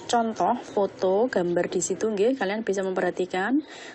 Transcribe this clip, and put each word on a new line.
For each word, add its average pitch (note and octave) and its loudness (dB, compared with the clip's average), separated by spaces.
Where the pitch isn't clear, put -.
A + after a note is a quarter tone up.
contoh A3+ 2
foto G3 2
gambar F3 0
di F3 -2
situ, G#3+ -2
nggih. A#3 2
Kalian G#3 -2
bisa G3 -2
memperhatikan F#3 0